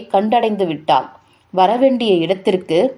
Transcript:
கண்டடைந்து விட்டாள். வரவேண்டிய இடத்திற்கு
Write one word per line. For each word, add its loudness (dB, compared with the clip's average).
கண்டடைந்து 0
விட்டாள். -2
வரவேண்டிய 2
இடத்திற்கு -2